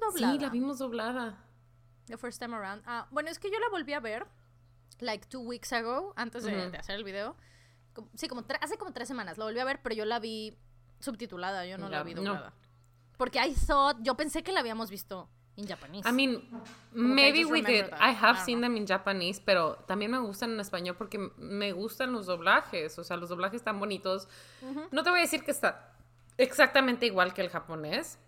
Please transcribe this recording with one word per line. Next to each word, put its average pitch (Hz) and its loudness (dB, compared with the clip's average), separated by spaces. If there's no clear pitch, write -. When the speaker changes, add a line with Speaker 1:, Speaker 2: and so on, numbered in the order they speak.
Speaker 1:
doblada. 262 4
Speaker 2:
Sí, 285 2
la 277 -2
vimos 254 -2
doblada. 233 -4
Speaker 1:
The 226 -12
first 254 -10
time 233 -8
around. 208 -8
Ah, 240 -8
bueno, 302 -4
es 339 -10
que 403 -6
yo 415 -2
la 466 0
volví 294 -4
a 294 -2
ver, 226 -6
like, 220 -6
two 262 -10
weeks 233 -8
ago, 254 -2
antes 233 -6
de, 208 -2
Speaker 2:
Ujú. 180 -6
Speaker 1:
de 170 -10
hacer 196 -8
el 214 -8
video. 202 -6
Como, 220 -16
sí, 320 -6
como 247 -10
tre-, - -4
hace 302 -4
como 370 -10
tres - -8
semanas 202 -6
la 220 -6
volví 220 -4
a 262 0
ver, 269 -2
pero 240 -4
yo 214 -2
la 233 0
vi 220 -8
subtitulada, 190 -6
yo 190 -8
no 190 -8
la 160 -4
Speaker 2:
Ya, 147 -2
Speaker 1:
vi 165 -8
Speaker 2:
no. 180 -6
Speaker 1:
doblada. 190 -4
Porque 254 0
I 302 0
thought, 285 4
yo 247 2
pensé 311 -2
que 381 -4
la 349 2
habíamos 226 -4
visto 185 -10
in 202 -10
Japanese. 190 -6
Speaker 2:
I 240 2
mean, 254 4
Speaker 1:
Como 233 -12
que - -16
I 226 0
Speaker 2:
maybe 277 8
Speaker 1:
just 311 2
Speaker 2:
we 320 6
Speaker 1:
remember 220 6
Speaker 2:
did. 185 -4
Speaker 1:
that. 156 -10
Speaker 2:
I 233 8
have - -8
Speaker 1:
I 208 0
don't 185 0
Speaker 2:
seen 233 2
Speaker 1:
know. 247 2
Speaker 2:
them 233 0
in 208 -2
Japanese, 190 0
pero 170 4
también 202 0
me 262 0
gustan 233 -2
en 214 -4
español 180 -4
porque 214 -6
m-, 196 -4
me 202 -4
gustan 226 -4
los 214 -4
doblajes. 180 2
O 170 -10
sea, 175 -4
los 175 -8
doblajes 180 -4
están 214 -4
bonitos. 196 -4
Speaker 1:
Ujú. 277 -8
Speaker 2:
No 302 0
te 339 4
voy 359 6
a 339 6
decir 311 0
que 285 -2
está - -2
exactamente 247 6
igual 185 4
que 196 -4
el 180 -2
japonés 165 -6